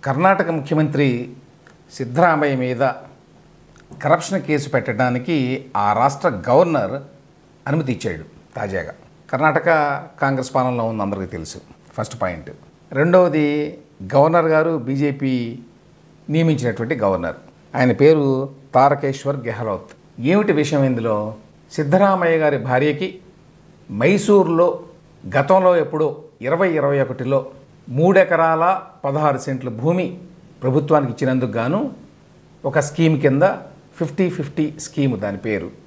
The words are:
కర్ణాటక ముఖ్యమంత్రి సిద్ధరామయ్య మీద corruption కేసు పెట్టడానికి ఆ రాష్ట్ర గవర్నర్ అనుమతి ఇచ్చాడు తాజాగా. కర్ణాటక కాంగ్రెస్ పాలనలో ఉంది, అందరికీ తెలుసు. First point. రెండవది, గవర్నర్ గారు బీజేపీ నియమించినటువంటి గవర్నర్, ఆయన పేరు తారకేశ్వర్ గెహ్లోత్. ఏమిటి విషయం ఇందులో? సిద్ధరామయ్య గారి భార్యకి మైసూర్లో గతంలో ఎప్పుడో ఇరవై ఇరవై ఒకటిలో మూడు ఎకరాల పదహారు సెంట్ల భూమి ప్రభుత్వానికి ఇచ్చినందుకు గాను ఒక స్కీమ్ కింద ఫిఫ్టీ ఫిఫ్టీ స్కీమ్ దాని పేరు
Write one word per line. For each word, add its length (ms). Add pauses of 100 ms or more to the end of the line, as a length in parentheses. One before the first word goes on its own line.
కర్ణాటక 420
ముఖ్యమంత్రి 800 (600)
సిద్ధరామయ్య 640
మీద 240 (1200)
corruption 400
కేసు 260
పెట్టడానికి 960 (120)
ఆ 160
రాష్ట్ర 360
గవర్నర్ 760 (680)
అనుమతి 240
ఇచ్చాడు 320 (320)
తాజాగా. 360 (400)
కర్ణాటక 360 (520)
కాంగ్రెస్ 340
పాలనలో 300
ఉంది, 180
అందరికీ 240
తెలుసు. 320 (400)
First 240
point. 280 (420)
రెండవది, 840 (360)
గవర్నర్ 320
గారు 320
బీజేపీ 800 (720)
నియమించినటువంటి 640
గవర్నర్, 420 (380)
ఆయన 180
పేరు 560 (260)
తారకేశ్వర్ 640
గెహ్లోత్. 840
ఏమిటి 320
విషయం 320
ఇందులో? 500 (380)
సిద్ధరామయ్య 640
గారి 220
భార్యకి 600 (720)
మైసూర్లో 880 (580)
గతంలో 380
ఎప్పుడో 460 (180)
ఇరవై 320
ఇరవై 280
ఒకటిలో 460 (440)
మూడు 280
ఎకరాల 640 (240)
పదహారు 340
సెంట్ల 300
భూమి 500 (440)
ప్రభుత్వానికి 500
ఇచ్చినందుకు 380
గాను 420 (720)
ఒక 140
స్కీమ్ 420
కింద 220 (540)
ఫిఫ్టీ 340
ఫిఫ్టీ 500
స్కీమ్ 400
దాని 160
పేరు 340 (160)